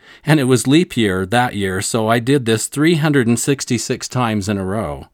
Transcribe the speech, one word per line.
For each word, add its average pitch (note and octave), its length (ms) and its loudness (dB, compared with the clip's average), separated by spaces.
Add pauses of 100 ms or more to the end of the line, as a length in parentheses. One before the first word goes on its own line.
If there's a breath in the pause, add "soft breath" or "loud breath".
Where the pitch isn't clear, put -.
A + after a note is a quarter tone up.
(260 soft breath)
And D#3 140 4
it C3 60 0
was B2+ 220 2
leap D#3+ 300 2
year F#2+ 300 0
that A#2+ 280 0
year, G2 260 -4
so A2 280 -2
I A#2+ 100 2
did B2+ 260 0
this A2 220 0
three D#3 280 2
hundred C#3+ 320 2
and A#2 120 2
sixty-six B2+ 720 -4
times A2 400 -2
in G#2 80 0
a F#2+ 80 -4
row. F2+ 480 -6